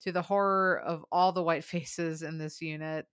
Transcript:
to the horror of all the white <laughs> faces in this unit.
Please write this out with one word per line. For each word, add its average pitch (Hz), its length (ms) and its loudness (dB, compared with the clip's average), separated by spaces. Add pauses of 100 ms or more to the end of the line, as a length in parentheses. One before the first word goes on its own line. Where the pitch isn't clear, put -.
to 185 120 -4
the 175 80 2
horror 190 640 4
of 160 260 -4
all 180 220 6
the 180 100 0
white 165 200 2
<laughs> - 20 -18
faces 165 560 -4
in 160 160 -8
this 156 240 -8
unit. 156 520 -6